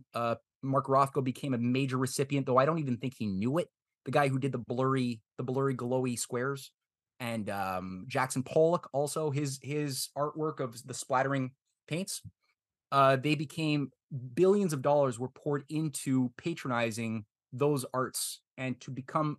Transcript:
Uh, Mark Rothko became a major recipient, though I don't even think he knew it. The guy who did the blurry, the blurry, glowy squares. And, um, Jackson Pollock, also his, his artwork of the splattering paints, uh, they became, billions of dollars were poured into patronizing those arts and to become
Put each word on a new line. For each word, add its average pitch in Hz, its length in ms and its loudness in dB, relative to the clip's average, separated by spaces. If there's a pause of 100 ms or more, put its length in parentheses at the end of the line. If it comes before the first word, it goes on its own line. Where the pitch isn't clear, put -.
(120)
Uh, 117 220 0 (280)
Mark 135 260 0
Rothko 135 360 4
became 127 300 -2
a 117 40 0
major 127 380 0
recipient, 135 480 0
though 127 140 4
I 135 80 6
don't 165 140 2
even 127 180 -2
think 127 180 -6
he 113 80 -6
knew 107 320 0
it. 175 120 -2 (380)
The 135 40 -6
guy 143 180 4
who 135 100 0
did 131 140 -2
the 123 60 -4
blurry, 123 600 0 (160)
the 131 80 -6
blurry, 135 300 0
glowy 123 440 -2
squares. 135 540 -4 (460)
And, 113 320 -4
um, 95 580 -4
Jackson 131 340 0
Pollock, 165 520 2
also 147 360 -2
his, 139 320 -4
his 143 540 -4
artwork 151 440 -2
of 113 260 -8
the 110 80 -10
splattering 135 560 0 (360)
paints, 170 360 -6 (680)
uh, 135 240 8
they 147 180 2
became, 147 560 -2 (420)
billions 190 400 4
of 139 80 -2
dollars 139 380 2
were 127 100 -6
poured 143 400 -4
into 143 680 0
patronizing 117 880 -2 (260)
those 139 400 2
arts - 480 -4 (160)
and 131 240 -6
to - 100 -14
become 147 480 -4